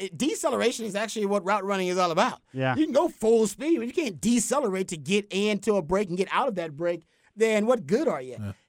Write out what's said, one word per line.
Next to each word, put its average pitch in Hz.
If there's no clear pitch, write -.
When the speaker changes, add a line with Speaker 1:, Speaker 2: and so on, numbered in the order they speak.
Speaker 1:
it, 180
deceleration 247
is 190
actually 214
what 202
route 196
running 190
is 180
all 180
about. 196
Speaker 2:
Yeah. 131
Speaker 1:
You 311
can 240
go 311
full 220
speed, 302
but 226
you 262
can't 226
decelerate 226
to 170
get 196
into 208
a 190
break 185
and 175
get 180
out 214
of 208
that 165
break. 170
Then 214
what 233
good 247
are 151
you? 123
Speaker 3:
Yeah. 101